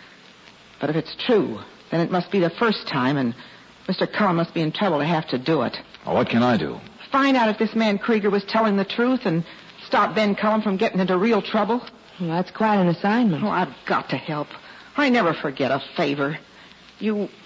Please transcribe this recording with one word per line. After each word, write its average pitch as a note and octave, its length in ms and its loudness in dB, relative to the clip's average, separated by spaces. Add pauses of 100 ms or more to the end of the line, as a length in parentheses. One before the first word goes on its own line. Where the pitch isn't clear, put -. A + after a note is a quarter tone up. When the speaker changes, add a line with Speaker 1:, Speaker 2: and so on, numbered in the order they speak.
(800)
Speaker 1:
But C#3 100 -2
if D#3 60 0
it's - 180 -6
true, B2+ 460 0 (300)
then E3 100 0
it - 100 0
must F3+ 200 -2
be G3+ 100 2
the E3+ 100 2
first - 380 -2
time, C3+ 280 0
and B2 180 -2 (520)
Mister F#3 200 -2
Cullum F#3+ 300 0
must E3+ 160 -2
be E3+ 80 -4
in D#3 120 -2
trouble F3 260 0
to C#3 60 0
have D#3+ 240 -2
to B2+ 100 -4
do C#3 240 0
it. A2 160 -4 (260)
Speaker 2:
Well, - 120 -2
what A#2 120 2
can A#2+ 140 2
I B2 140 4
do? C#2+ 240 -4 (320)
Speaker 1:
Find C4+ 240 4
out A#3 120 4
if G#3 100 -2
this A3 160 0
man A3 240 2
Krieger G#3+ 300 2
was G3+ 160 2
telling A3 320 2
the G3 80 2
truth B3 400 0
and E3 200 0 (420)
stop A3 280 2
Ben G#3 200 2
Cullum G#3+ 280 0
from G3+ 140 0
getting F#3+ 240 0
into F#3 160 2
real G#3+ 240 2
trouble. A3 380 0 (420)
Speaker 3:
Well, F3 80 -4
that's E3+ 220 -2
quite A3 260 2
an F#3 120 4
assignment. G3+ 560 2
Speaker 1:
Oh, G#3 40 0
I've F3 240 -2 (140)
got - 240 -2
to - 60 -4
help. D3+ 320 -6 (480)
I C#4+ 140 2
never A3 220 4
forget C#3 380 -2
a C3+ 100 0 (160)
favor. C#3+ 420 -2 (600)
You, G#3 300 -2 (180)